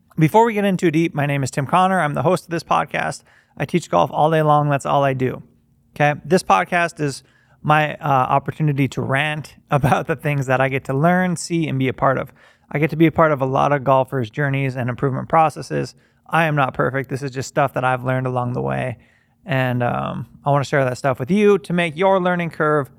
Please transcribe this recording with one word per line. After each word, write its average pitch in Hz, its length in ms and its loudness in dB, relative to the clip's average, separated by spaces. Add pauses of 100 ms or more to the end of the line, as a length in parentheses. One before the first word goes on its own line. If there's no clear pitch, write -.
(160)
Before 214 300 4
we 233 80 -2
get 202 100 0
in 190 140 0
too 170 140 2
deep, 165 220 0
my 143 120 -2
name 143 160 -2
is 131 80 -4
Tim 139 160 -4
Connor. 185 340 2
I'm 147 140 -2
the 143 80 -4
host 170 220 0
of - 60 -14
this 170 140 -4
podcast. 165 580 -2 (360)
I 147 80 -4
teach - 240 -4
golf 170 220 2
all 156 180 2
day 160 100 2
long. 147 300 2
That's 139 160 -2
all 147 160 0
I 139 100 2
do. 131 300 -4 (520)
Okay? 147 300 0
This 170 200 2
podcast 175 560 0
is 143 220 -4 (400)
my, 151 340 2
uh, 165 100 -8
opportunity 139 840 0
to 131 140 -6
rant 143 600 -4
<laughs> - 80 -12
about 147 360 2
the 165 100 -4
things 143 300 -4
that 131 160 2
I 135 80 0
get 135 140 -4
to 135 100 -4
learn, 175 420 2
see, 165 320 -4
and 131 100 -2
be 131 100 0
a 120 40 -2
part 131 240 0
of. - 160 -8 (400)
I 156 60 2
get 156 100 2
to 156 80 -4
be 160 80 6
a 156 80 4
part 160 200 4
of 131 100 -2
a - 20 0
lot 139 260 2
of 143 140 0
golfers' 131 460 0
journeys 135 460 -4
and 127 120 -4
improvement 127 400 -4
processes. 151 680 0 (320)
I 165 200 0
am 151 100 0
not 131 160 2
perfect. 135 380 -2
This 135 120 -6
is 139 80 -6
just 127 200 -8
stuff 139 240 0
that 131 100 -4
I've 127 180 0
learned 131 240 -2
along 123 280 -2
the 131 80 -4
way. 131 340 -4 (480)
And, 127 380 -2
um, 127 440 -4 (160)
I - 60 -2
wanna 139 160 2
share 139 220 0
that 127 100 -4
stuff 135 240 -2
with 127 100 -6
you 202 280 4
to 185 160 -6
make 170 240 -2
your 190 200 2
learning 180 300 -2
curve 151 400 0 (100)